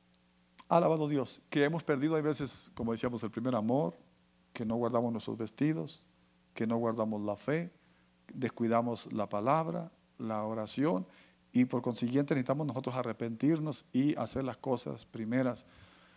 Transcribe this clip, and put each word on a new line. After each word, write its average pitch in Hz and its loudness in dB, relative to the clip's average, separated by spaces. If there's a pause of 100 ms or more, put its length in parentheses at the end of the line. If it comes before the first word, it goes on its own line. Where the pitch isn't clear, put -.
(720)
Alabado 160 6
Dios, 143 -2
que 147 4
hemos 156 0
perdido, 151 2
hay 156 2
veces, 143 -4
como 117 -2
decíamos, 117 -2
el 107 -6
primer 123 -2
amor, 127 0 (600)
que 120 -6
no 113 -2
guardamos 120 2
nuestros 113 -6
vestidos, 151 -2 (480)
que 113 -2
no 117 0
guardamos 110 0
la 104 -2
fe, 165 -2 (640)
descuidamos 117 0
la 101 -2
palabra, 160 0 (260)
la 110 -4
oración, 131 -2 (460)
y 127 6
por 123 0
consiguiente 127 0
necesitamos 143 0
nosotros 127 -4
arrepentirnos 127 0
y 139 4
hacer 131 -2
las 123 -4
cosas 127 -4
primeras. 120 -2 (520)